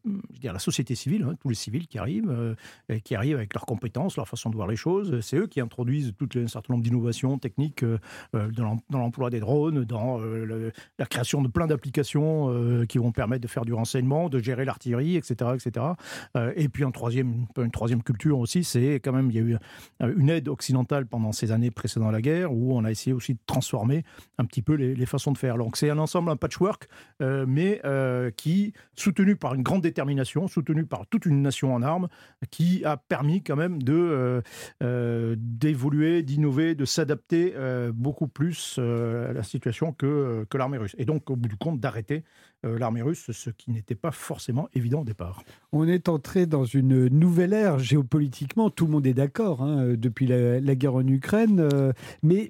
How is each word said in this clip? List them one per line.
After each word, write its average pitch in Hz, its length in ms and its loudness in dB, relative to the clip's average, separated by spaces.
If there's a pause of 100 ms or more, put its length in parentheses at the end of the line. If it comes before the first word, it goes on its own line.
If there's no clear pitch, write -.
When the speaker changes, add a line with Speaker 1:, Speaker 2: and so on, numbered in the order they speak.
Speaker 1:
je 214 60 -2
veux 196 300 -10
dire, 127 120 -6
la 185 60 -6
société 135 380 -2
civile, 180 260 -2
hein, 127 180 -4
tous 139 80 -6
les 117 60 0
civils 151 320 -6
qui - 100 -16
arrivent, 175 320 -2
euh, 117 260 -2 (340)
et 110 120 -2
qui - 140 -6
arrivent 135 220 0
avec 107 180 -6
leurs - 100 -6
compétences, 123 520 -4
leur 120 120 -6
façon 117 220 -6
de 110 60 -4
voir 101 100 -4
les 110 100 -2
choses. 175 440 -2
C'est 127 160 -4
eux 208 100 0
qui - 140 -4
introduisent 123 580 -2
tout 139 160 -4
un 120 140 -2
certain 123 260 -6
nombre 117 100 0
d'innovations 120 540 0
techniques, 139 460 -4
euh, 113 140 0 (360)
euh, 107 160 0
dans 113 140 -4
l'em-, 110 160 -2 (100)
dans 139 80 0
l'emploi 120 320 -2
des 120 100 -2
drones, 143 440 2
dans, 117 360 -4
euh, 113 240 -6
le, 113 280 -6 (260)
la 127 80 -2
création 127 340 -2
de 131 80 2
plein 165 200 0
d'applications, 147 840 0
euh, 120 340 2
qui 117 140 -2
vont 117 140 2
permettre 120 300 -2
de 117 60 -8
faire 123 160 -4
du 117 80 -2
renseignement, 131 560 0
de 135 120 0
gérer 127 240 -2
l'artillerie, 131 520 -2
et 156 60 0
cetera, 123 320 -2
et 123 60 -4
cetera. 127 360 -4 (400)
Euh, 120 200 0
et 151 120 2
puis 131 140 -4
un 131 80 0
troisième, 120 560 -2 (100)
une, 123 80 0
une 117 60 0
troisième 117 320 -2
culture 131 380 0
aussi, 165 240 0
c'est 135 320 2
quand 131 160 -2
même, 131 180 2
il 110 60 0
y - 20 2
a 113 40 2
eu, 117 140 2 (460)
euh, 123 140 0
une 143 120 6
aide 160 200 2
occidentale 131 580 0
pendant 110 260 -4
ces 113 200 -2
années 117 180 2
précédant 110 400 -2
la 110 100 0
guerre, 156 320 0
où 123 240 0
on 110 80 2
a 110 60 0
essayé 127 240 -2
aussi 123 200 -2
de - 120 -8
transformer 131 560 -2 (340)
un 123 80 0
petit - 180 -4
peu 151 120 2
les, 135 220 0
les 127 100 -2
façons 143 240 -2
de 131 80 -2
faire. 123 180 -2
Donc 113 200 -4
c'est 147 120 2
un 147 100 0
ensemble, 170 300 0
un 156 80 0
patchwork, - 520 -2 (340)
euh, 135 240 0
mais, 170 380 2
euh, 127 460 0
qui, 196 420 -2 (240)
soutenu 196 400 4
par 131 180 -4
une 131 80 0
grande 180 200 2
détermination, 143 640 0
soutenu 156 360 0
par 98 220 -8
toute 202 200 -2
une 143 160 6
nation 135 300 0
en 120 100 0
armes, 170 260 0 (420)
qui 175 340 2
a 151 120 0
permis 151 460 0
quand 139 140 -2
même 165 260 0
de, 127 100 2
euh, 135 480 2 (420)
euh, 117 560 0
d'évoluer, 147 840 0
d'innover, 151 520 2
de 139 100 0
s'adapter, 165 720 0
euh, 123 380 -2
beaucoup 135 340 -2
plus, 156 520 -4
euh, 120 520 -2
à - 40 -4
la 127 80 -4
situation 135 500 -4
que, 135 140 -2
euh, 131 420 0
que 139 100 -4
l'armée 131 200 -2
russe. 104 200 -6
Et 123 60 -2
donc, 151 260 -2
au 131 60 -2
bout 120 120 -2
du 101 80 -6
compte, 165 220 -4
d'arrêter, 127 460 -4 (400)
euh, 113 140 -2
l'armée 117 240 -2
russe, 156 280 -4
ce 117 200 -8
qui - 200 -12
n'était 113 240 -4
pas - 160 -4
forcément 139 640 -6
évident 127 280 0
au - 20 -6
départ. 95 400 -8 (280)
Speaker 2:
On 156 140 4
est 175 220 2
entré 170 380 2
dans 147 180 2
une 131 440 6
nouvelle 175 440 6
ère 202 260 4
géopolitiquement. 143 920 2
Tout 170 160 2
le 151 60 2
monde 147 140 4
est 127 80 4
d'accord, 139 480 0
hein, 135 320 2
depuis 117 320 0
la, 123 320 4
la 139 160 2
guerre 131 200 2
en 131 120 2
Ukraine. 175 680 4
Euh, 135 200 4 (300)
mais 185 280 4